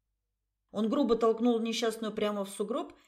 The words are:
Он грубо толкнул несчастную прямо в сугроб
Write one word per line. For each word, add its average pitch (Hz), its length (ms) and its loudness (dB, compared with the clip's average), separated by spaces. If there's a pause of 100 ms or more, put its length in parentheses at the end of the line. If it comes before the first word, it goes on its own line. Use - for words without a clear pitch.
(720)
Он 208 180 0
грубо 240 260 2
толкнул 226 440 4
несчастную 226 540 -2
прямо 208 320 -2
в 196 40 -12
сугроб 233 440 -6 (140)